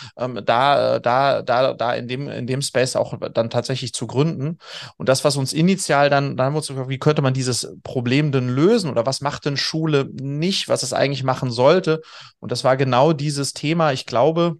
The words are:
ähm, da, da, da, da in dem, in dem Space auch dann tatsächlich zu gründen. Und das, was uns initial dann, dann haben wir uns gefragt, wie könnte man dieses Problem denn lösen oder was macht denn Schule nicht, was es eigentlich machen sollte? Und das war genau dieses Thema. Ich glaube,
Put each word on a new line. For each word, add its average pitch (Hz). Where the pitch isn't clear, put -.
ähm, 120
da, 120
da, 123
da, 127
da 120
in 120
dem, 131
in 117
dem 131
Space 131
auch -
dann 117
tatsächlich 127
zu 127
gründen. 147
Und -
das, 131
was 143
uns 131
initial 151
dann, 139
dann 131
haben 143
wir 156
uns 147
gefragt, 135
wie 131
könnte 151
man 131
dieses 127
Problem 131
denn 127
lösen 170
oder 113
was 135
macht -
denn 143
Schule 156
nicht, 147
was 123
es 131
eigentlich 135
machen 131
sollte? 156
Und -
das 127
war 131
genau 135
dieses 143
Thema. 156
Ich 131
glaube, 165